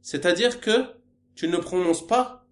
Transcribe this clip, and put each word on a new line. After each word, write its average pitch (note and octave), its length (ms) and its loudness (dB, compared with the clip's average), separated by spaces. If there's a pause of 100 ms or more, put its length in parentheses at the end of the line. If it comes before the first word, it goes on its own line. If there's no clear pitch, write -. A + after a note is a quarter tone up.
C'est-à-dire F3+ 580 0
que B3+ 240 2 (500)
tu E3 140 -4
ne F3 80 0
prononces F3 500 0
pas B3+ 460 0